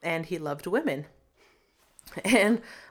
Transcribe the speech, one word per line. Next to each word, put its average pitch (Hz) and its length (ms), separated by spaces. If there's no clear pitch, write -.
and 165 260
he 170 120
loved 151 300
women. 175 420
<laughs> - 1120
And 214 380